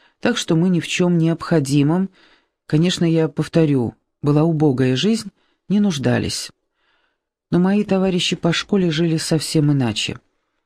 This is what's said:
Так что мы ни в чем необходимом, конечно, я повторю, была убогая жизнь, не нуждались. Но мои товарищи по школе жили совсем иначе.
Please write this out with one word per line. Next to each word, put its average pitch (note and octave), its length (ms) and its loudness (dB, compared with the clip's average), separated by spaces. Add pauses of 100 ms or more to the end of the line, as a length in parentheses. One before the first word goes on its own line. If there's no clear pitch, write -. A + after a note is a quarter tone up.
(200)
Так A#3 180 -2
что - 180 -2
мы F3 140 2
ни E3+ 100 0
в - 80 -8
чем F3+ 300 0
необходимом, D#3+ 920 0 (580)
конечно, E3+ 380 0
я D#3+ 240 2
повторю, D3 680 0 (280)
была D3 200 2
убогая C#3+ 540 2
жизнь, G#3 340 -2 (380)
не G3 100 0
нуждались. C3 720 -2 (1000)
Но E3+ 100 2
мои G3 240 2
товарищи F#3 500 -2
по E3 180 -2
школе F3+ 380 0
жили D#3+ 280 0
совсем D3+ 520 0
иначе. B2+ 480 -2 (480)